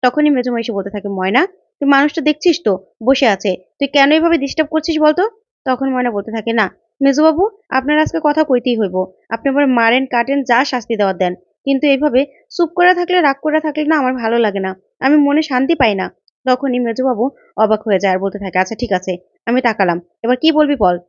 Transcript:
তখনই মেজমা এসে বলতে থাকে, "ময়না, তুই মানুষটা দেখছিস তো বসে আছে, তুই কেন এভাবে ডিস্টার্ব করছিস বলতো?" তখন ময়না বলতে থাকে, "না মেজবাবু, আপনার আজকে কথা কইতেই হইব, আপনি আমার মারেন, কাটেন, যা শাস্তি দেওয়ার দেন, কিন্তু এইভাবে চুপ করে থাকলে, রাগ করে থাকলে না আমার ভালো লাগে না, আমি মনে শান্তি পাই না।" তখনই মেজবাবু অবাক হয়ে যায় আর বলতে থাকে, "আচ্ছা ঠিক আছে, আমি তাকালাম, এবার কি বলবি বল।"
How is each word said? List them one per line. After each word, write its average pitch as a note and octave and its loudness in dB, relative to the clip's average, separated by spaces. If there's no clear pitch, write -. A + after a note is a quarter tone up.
তখনই D4 2
মেজমা B3 -2
এসে A3+ -6
বলতে G3 -6
থাকে, G3+ -8
"ময়না, G3 0
তুই C#4 0
মানুষটা C#4+ 2
দেখছিস D4+ 0
তো D4+ 0
বসে C4+ 2
আছে, G3+ 0
তুই C#4 -4
কেন C#4 2
এভাবে D#4+ 2
ডিস্টার্ব C#4 -2
করছিস D#4 -2
বলতো?" D4+ 2
তখন C4 -2
ময়না B3 -2
বলতে G3+ -6
থাকে, A3+ -4
"না A3+ 0
মেজবাবু, D4 4
আপনার C4+ 0
আজকে D#4 0
কথা D4+ 2
কইতেই B3 0
হইব, F#3+ -2
আপনি A3+ -6
আমার C#4 2
মারেন, B3 2
কাটেন, B3 -2
যা A#3+ 2
শাস্তি A#3 -4
দেওয়ার G3 0
দেন, F3+ 0
কিন্তু C4+ -2
এইভাবে C4+ 2
চুপ E4+ -2
করে F4+ 4
থাকলে, F4 -2
রাগ C#4 0
করে D#4 0
থাকলে D4+ -4
না D#4 0
আমার C4 0
ভালো A#3 -2
লাগে G3+ 0
না, F#3+ -4
আমি D4 2
মনে C#4+ 2
শান্তি C4+ 0
পাই B3 -2
না।" F#3 -4
তখনই B3+ -2
মেজবাবু A#3+ -2
অবাক G#3+ 0
হয়ে G3+ 0
যায় F#3+ 0
আর F#3 -2
বলতে G3 -6
থাকে, F#3+ -6
"আচ্ছা F#3+ -2
ঠিক G#3+ -4
আছে, F#3 -4
আমি B3 0
তাকালাম, G#3 0
এবার B3 0
কি D#4 0
বলবি D4 2
বল।" F#3 2